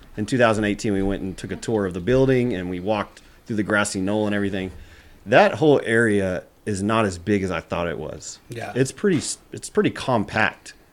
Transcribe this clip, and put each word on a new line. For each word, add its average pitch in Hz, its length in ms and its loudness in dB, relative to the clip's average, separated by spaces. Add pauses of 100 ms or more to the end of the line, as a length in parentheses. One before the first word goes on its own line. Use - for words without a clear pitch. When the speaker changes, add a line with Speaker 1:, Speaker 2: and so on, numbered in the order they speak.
(160)
Speaker 1:
In 107 120 -4
two 131 100 -2
thousand 110 280 4
eighteen, 104 280 0
we 98 80 0
went 98 220 -2
and 92 120 -8
took - 160 -12
a 90 40 -6
tour 104 320 -2
of 87 80 -4
the 95 40 -4
building, 123 540 2
and 90 160 -6
we 90 100 -4
walked 101 420 -4 (260)
through 117 80 -4
the 104 80 0
grassy 104 360 0
knoll 104 280 0
and 104 80 -2
everything. 95 360 -2 (540)
That 160 300 6
whole 151 280 4
area 104 600 2 (220)
is 101 180 -4
not 110 220 2
as 90 120 -2
big 98 260 0
as 92 80 -2
I 82 100 -2
thought 87 260 -4
it 80 100 -4
was. - 420 -12 (100)
Speaker 2:
Yeah. 107 260 -10
Speaker 1:
It's 131 160 0
pretty 190 260 0
s-, - 200 -6 (140)
it's - 180 -12
pretty 208 200 0
compact. 107 840 -2 (200)